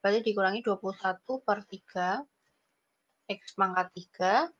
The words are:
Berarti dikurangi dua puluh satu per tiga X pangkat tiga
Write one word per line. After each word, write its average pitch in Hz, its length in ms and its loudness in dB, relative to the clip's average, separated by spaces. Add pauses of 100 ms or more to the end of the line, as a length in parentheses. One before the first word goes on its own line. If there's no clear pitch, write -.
Berarti 202 240 4
dikurangi 202 320 0
dua 208 160 0
puluh 190 160 -6
satu 190 480 -4
per 208 240 -2
tiga 190 560 -4 (1040)
X - 320 -10
pangkat 185 400 2
tiga 202 640 0